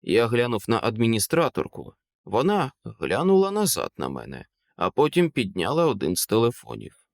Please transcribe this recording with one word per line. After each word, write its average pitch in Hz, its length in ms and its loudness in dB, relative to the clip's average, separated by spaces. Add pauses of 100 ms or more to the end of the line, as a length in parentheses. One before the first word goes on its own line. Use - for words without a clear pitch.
Я 117 260 2
глянув 120 400 0
на 113 160 2
адміністраторку. 117 1080 0 (320)
Вона 139 460 0 (120)
глянула 185 680 0
назад 208 460 -2
на 65 120 -6
мене, 64 360 -12 (300)
а 90 140 -2
потім 156 400 2
підняла 107 560 -2
один 98 300 0
з - 100 -4
телефонів. 110 720 -2 (160)